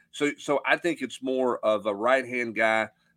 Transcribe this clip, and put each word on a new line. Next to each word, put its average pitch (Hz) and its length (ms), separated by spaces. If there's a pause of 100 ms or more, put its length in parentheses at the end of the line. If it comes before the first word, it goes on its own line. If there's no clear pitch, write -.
(100)
so, 147 260
so 143 300
I 147 100
think 156 240
it's 131 220
more 131 420
of 107 220
a 104 80
right-hand 120 640
guy 110 320 (280)